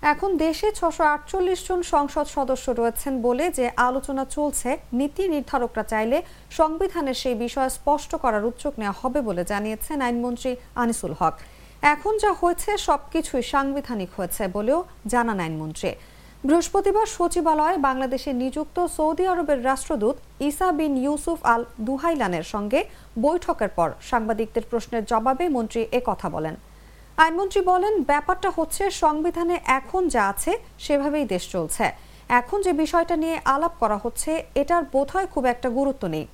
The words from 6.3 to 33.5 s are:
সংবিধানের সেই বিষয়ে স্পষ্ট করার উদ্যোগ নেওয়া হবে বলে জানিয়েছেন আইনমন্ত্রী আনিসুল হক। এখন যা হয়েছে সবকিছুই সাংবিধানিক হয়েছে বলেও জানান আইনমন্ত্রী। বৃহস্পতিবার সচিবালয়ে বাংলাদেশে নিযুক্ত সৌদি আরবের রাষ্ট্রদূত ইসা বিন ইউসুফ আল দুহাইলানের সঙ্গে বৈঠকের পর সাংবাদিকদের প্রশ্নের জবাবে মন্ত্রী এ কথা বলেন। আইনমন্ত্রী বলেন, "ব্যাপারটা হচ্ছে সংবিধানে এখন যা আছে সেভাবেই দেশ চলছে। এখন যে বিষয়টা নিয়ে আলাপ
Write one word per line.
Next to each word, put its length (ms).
সংবিধানের 640
সেই 220
বিষয়ে 340
স্পষ্ট 460
করার 300
উদ্যোগ 320
নেওয়া 240
হবে 200
বলে 220
জানিয়েছেন 580
আইনমন্ত্রী 540
আনিসুল 440
হক। 140
এখন 360
যা 160
হয়েছে 440
সবকিছুই 640
সাংবিধানিক 760
হয়েছে 300
বলেও 360
জানান 320
আইনমন্ত্রী। 520
বৃহস্পতিবার 600
সচিবালয়ে 720
বাংলাদেশে 560
নিযুক্ত 540
সৌদি 400
আরবের 380
রাষ্ট্রদূত 500
ইসা 320
বিন 260
ইউসুফ 460
আল 220
দুহাইলানের 640
সঙ্গে 400
বৈঠকের 500
পর 220
সাংবাদিকদের 680
প্রশ্নের 360
জবাবে 440
মন্ত্রী 420
এ 140
কথা 240
বলেন। 260
আইনমন্ত্রী 440
বলেন, 420
"ব্যাপারটা 520
হচ্ছে 360
সংবিধানে 720
এখন 420
যা 200
আছে 300
সেভাবেই 460
দেশ 260
চলছে। 400
এখন 320
যে 120
বিষয়টা 420
নিয়ে 300
আলাপ 340